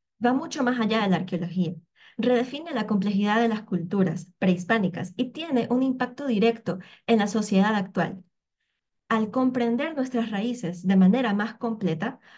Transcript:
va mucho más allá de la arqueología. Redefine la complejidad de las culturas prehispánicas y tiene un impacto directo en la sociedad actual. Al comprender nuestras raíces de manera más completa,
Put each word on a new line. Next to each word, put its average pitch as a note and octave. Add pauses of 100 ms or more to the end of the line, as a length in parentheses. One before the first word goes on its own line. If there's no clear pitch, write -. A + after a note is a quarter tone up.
(240)
va A#3+
mucho D#4
más B3
allá A3
de G3
la F3+
arqueología. E3 (440)
Redefine B3+
la G#3+
complejidad G#3
de A#3
las G#3+
culturas E3+ (100)
prehispánicas F#3
y B3+
tiene D4+
un B3+
impacto B3+
directo A3+ (280)
en A3+
la G#3
sociedad G#3
actual. - (880)
Al A3
comprender B3+
nuestras A#3
raíces G3
de F#3+
manera G#3
más A#3
completa, A3 (180)